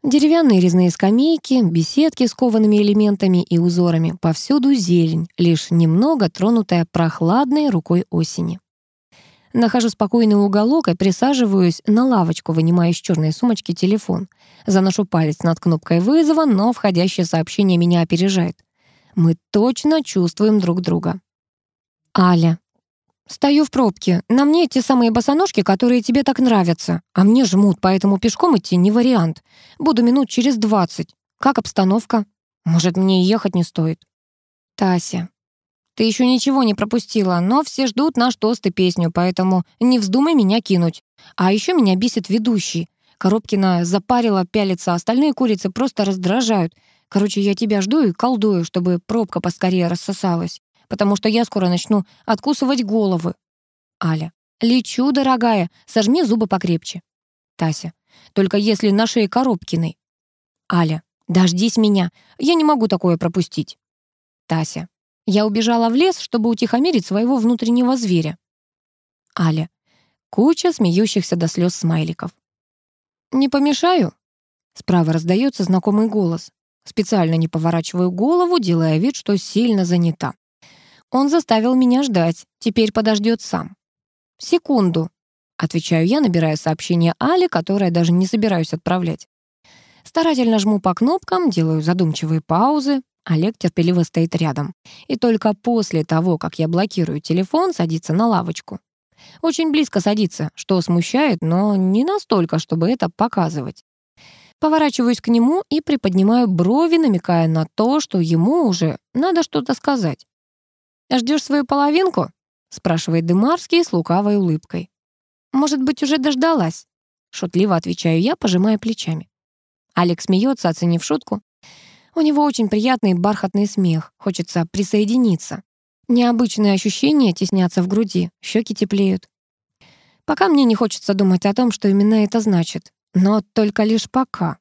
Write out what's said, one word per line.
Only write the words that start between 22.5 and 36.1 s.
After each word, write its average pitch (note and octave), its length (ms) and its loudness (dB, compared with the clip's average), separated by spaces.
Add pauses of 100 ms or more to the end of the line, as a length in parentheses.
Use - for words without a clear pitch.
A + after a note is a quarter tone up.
Стою C#4+ 380 0
в - 80 -4
пробке. F#3+ 560 0
На C4 160 2
мне D#4 240 2
те C4 140 -2
самые A#3+ 300 2
босоножки, C#4 500 0
которые A#3+ 400 2
тебе C4 220 0
так C4+ 160 0
нравятся. F3 640 0 (120)
А F#3 100 4
мне A#3 220 6
жмут, F#3+ 340 2
поэтому F#3+ 380 2
пешком A#3+ 400 0
идти - 180 -2
не F3+ 160 4
вариант. A3+ 520 0 (360)
Буду C4 240 2
минут B3+ 260 2
через B3 280 0
двадцать. G#3 580 -2 (240)
Как C4+ 180 0
обстановка? G#3+ 680 0 (400)
Может, E3+ 320 2
мне F#3+ 260 2
и - 20 4
ехать G3+ 300 0
не F3 80 2
стоит? D#3+ 380 -4 (720)
Тася. F3+ 540 -2 (680)
Ты A3 80 0
ещё A3+ 220 0